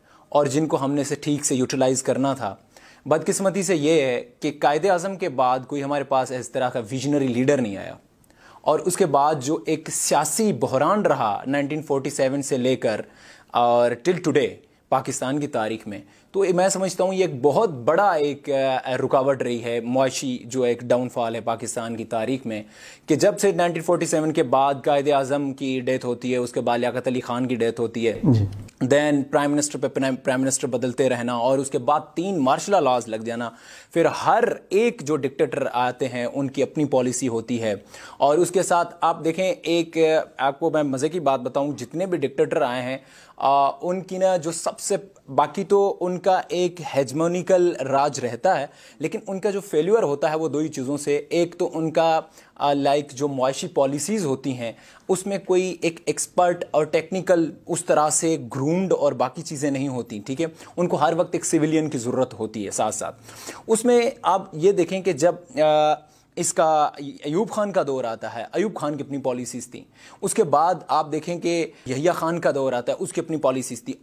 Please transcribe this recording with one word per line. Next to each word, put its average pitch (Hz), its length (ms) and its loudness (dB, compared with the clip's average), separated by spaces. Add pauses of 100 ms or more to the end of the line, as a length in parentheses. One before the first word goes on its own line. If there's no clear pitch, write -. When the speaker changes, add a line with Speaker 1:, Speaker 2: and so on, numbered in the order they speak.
(320)
Speaker 1:
और 147 160 2
जिनको 151 300 0
हमने 139 260 -2
से 147 120 -4
ठीक 147 300 -4
से 147 100 0
यूटिलाइज 131 460 0
करना 131 320 0
था, 110 260 -8 (480)
बदकिस्मती 180 560 0
से 175 120 2
ये 151 260 4
है 127 180 0 (220)
कि 151 100 -2
कायदे 151 360 2
आज़म 190 280 0
के 180 140 -4
बाद 127 360 0
कोई 143 160 -6
हमारे 139 220 -2
पास 131 280 0
इस 123 220 -8
तरह 127 160 0
का 123 100 -4
विजनरी 135 480 0
लीडर 131 320 2
नहीं 101 180 -4
आया। 92 200 -12 (680)
और 151 140 2
उसके 185 260 0
बाद 143 340 2
जो 139 280 -4
एक 156 220 -2
सियासी 175 640 0
बहरान 143 500 2
रहा 127 440 2
नाइनटीन 143 340 -2
फ़ोर्टी 143 280 -2
सेवन 139 320 0
से 135 160 -2
लेकर 123 480 0 (480)
और 120 540 4
till 180 160 0
today 139 240 2 (440)
पाकिस्तान 135 480 -2
की 147 80 -4
तारीख 113 400 -4
में, 101 160 -12 (300)
तो 196 120 2
ये 180 80 2
मैं 180 160 4
समझता 190 340 -2
हूँ 190 100 0
ये 185 120 4
एक 147 160 -4
बहुत 151 280 4
बड़ा 165 460 2
एक, 147 340 -2
अ, 135 460 0
रुकावट 135 480 2
रही 120 160 -2
है 117 260 -4
मुआशी 131 600 0
जो 123 180 0
एक 120 220 -2
डाउनफॉल 120 480 0
है 113 60 -6
पाकिस्तान 117 540 -6
की 113 80 -8
तारीख 117 420 -4
में, 107 200 -8 (420)
कि 156 80 4
जब 165 220 4
से 196 160 2
नाइनटीन 170 300 0
फ़ोर्टी 170 220 2
सेवन 156 260 0
के 156 120 2
बाद 135 420 2
कायदे 143 260 2
आज़म 139 400 0
की 131 300 -4
डेथ 127 240 -2
होती 123 260 -4
है, 127 80 2
उसके 123 200 -2
बाद 120 200 0
लियाकत 120 280 -2
अली 127 120 0
खान 123 260 -2
की 123 100 0
डेथ 117 240 2
होती 113 260 -2
है, 107 200 0
Speaker 2:
जी। 110 220 4 (400)
Speaker 1:
then 147 440 4
प्राइम 147 180 2
मिनिस्टर 147 300 -2
पे 135 80 -2
प्राइम, 135 280 -2
प्राइम 127 240 -2
मिनिस्टर 131 280 0
बदलते 127 400 0
रहना 120 300 0
और 131 220 2
उसके 139 180 -4
बाद 143 240 2 (140)
तीन 185 240 -2
मार्शल 160 440 2
लॉज 123 240 2
लग 110 160 -6
जाना, 117 320 -6 (380)
फिर 160 180 4
हर 202 480 2 (120)
एक 226 320 2
जो 147 120 0
डिक्टेटर 139 520 -2
आते 123 380 -2
हैं 120 200 -4
उनकी 135 360 -2
अपनी 143 240 0
पॉलिसी 127 420 0
होती 117 300 -2
है। 107 260 -2 (360)
और 147 180 4
उसके 175 260 2
साथ 175 220 2 (180)
आप 165 120 2
देखें, 165 280 -2
एक, 165 540 -2
अ, 156 460 2
आपको 143 280 0
मैं 151 120 0
मज़े 135 260 -2
की 175 100 -4
बात 135 200 0
बताऊं, 139 360 -2
जितने 160 300 -6
भी 175 120 -2
डिक्टेटर 156 460 0
आए 123 180 -2
हैं, 131 220 -6 (360)
अ, 139 440 2
उनकी 185 340 -4
ना 185 200 2
जो 160 140 -4
सबसे, - 600 -4 (180)
बाकी 147 340 0
तो 202 240 4
उनका 180 640 0
एक 175 300 -2
हेजमोनिकल 165 1000 0
राज 135 380 0
रहता 123 340 0
है, 143 160 -2 (320)
लेकिन 160 280 -4
उनका 196 220 -2
जो 196 80 -4
फेल्यूर 185 440 2
होता 147 260 0
है 156 60 -2
वो 160 140 -2
दो 139 100 -2
ही 156 100 -2
चीज़ों 139 280 -4
से, 143 340 -2
एक 170 280 0
तो 180 60 2
उनका, 160 640 0 (280)
अ, 143 160 2
लाइक 143 400 2
जो 135 140 -2
मुआशी 135 400 -2
पॉलिसीज़ 156 580 0
होती 135 260 -2
हैं 117 260 -8 (320)
उसमें 190 340 -2
कोई 185 400 0
एक 165 260 -2
एक्सपर्ट 180 540 0 (100)
और 151 120 4
टेक्निकल 165 640 0 (160)
उस 170 200 -4
तरह 151 220 4
से 160 280 0
ग्रूम्ड 147 560 -2
और 139 200 2
बाकी 127 280 -4
चीज़ें 147 300 -4
नहीं 139 180 -2
होती, 117 300 -8
ठीक 135 200 -8
है? 165 120 -2 (260)
उनको 175 200 0
हर 160 180 4
वक्त 170 200 -2
एक 160 100 -4
सिविलियन 156 440 2
की 143 80 -4
ज़रूरत 123 320 -2 (100)
होती 110 240 -6
है। 92 80 -8
साथ 110 200 0
साथ - 200 -8 (560)
उसमें 233 480 2 (100)
आप 190 300 0
ये 175 180 4
देखें 180 300 0
कि 185 100 0
जब, 160 300 2 (160)
अ, 151 480 4 (300)
इसका 160 460 2 (420)
अयूब 170 240 0
खान 208 220 -4
का 180 120 0
दौर 135 220 -2
आता 113 240 -6
है, 110 240 -10
अयूब 185 240 -2
खान 151 180 -4
की 131 80 -8
अपनी 135 140 -8
पॉलिसीज़ 123 500 -6
थी, - 200 -18 (340)
उसके 208 220 2
बाद 156 460 2
आप 151 160 2
देखें 156 340 -6
कि 170 340 -2 (140)
यहिया 143 260 0
खान 165 260 -2
का 170 120 2
दौर 135 220 0
आता 123 180 -2
है, - 60 -2
उसकी 175 240 -4
अपनी 156 160 -4
पॉलिसीज़ 131 440 -2
थी, - 220 -12